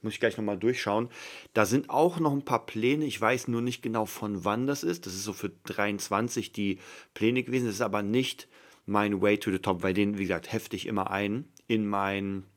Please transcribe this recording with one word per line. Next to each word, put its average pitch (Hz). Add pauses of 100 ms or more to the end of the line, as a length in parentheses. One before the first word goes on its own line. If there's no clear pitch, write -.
muss 110
ich -
gleich 110
nochmal 104
durchschauen. 113 (460)
Da 107
sind 120
auch 170
noch 151
ein 139
paar 117
Pläne. 131
Ich 113
weiß 123
nur 117
nicht 123
genau, 110
von 101
wann 113
das 143
ist. 170
Das 92
ist 95
so 104
für 95 (140)
dreiundzwanzig 104
die 98 (340)
Pläne 120
gewesen. 123
Das 101
ist 110
aber 104
nicht 120 (360)
mein 101
Way 104
to 104
the 95
Top, 92
weil 95
den, 101
wie 98
gesagt, 87
hefte 113
ich -
immer 98
ein 101 (220)
in 107
mein 98 (140)